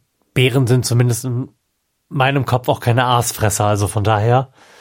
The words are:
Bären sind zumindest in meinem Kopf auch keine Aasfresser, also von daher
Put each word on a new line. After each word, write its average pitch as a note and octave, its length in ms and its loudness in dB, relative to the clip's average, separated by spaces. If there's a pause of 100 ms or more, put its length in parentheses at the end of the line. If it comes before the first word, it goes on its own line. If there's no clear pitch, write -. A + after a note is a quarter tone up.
(340)
Bären B2+ 340 2
sind B2 180 2
zumindest A#2+ 400 0
in B2+ 240 -6 (600)
meinem C3+ 360 0
Kopf - 240 -2
auch - 100 -2
keine B2 260 0
Aasfresser, A#2 600 -2
also G#2 220 0
von G2+ 160 -4
daher A2+ 480 0 (300)